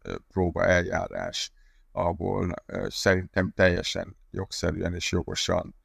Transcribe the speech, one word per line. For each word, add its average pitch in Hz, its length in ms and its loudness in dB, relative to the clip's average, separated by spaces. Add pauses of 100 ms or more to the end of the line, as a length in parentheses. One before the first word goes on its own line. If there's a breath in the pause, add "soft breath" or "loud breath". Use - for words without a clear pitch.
ö, 50 120 -8 (140)
próba 87 360 0
eljárás, 87 880 0 (400)
ahol, 90 600 0 (120)
ö, 95 220 -4
szerintem 92 640 2
teljesen 90 640 2 (140)
jogszerűen 87 640 -2
és - 180 -4
jogosan, 87 640 0 (100)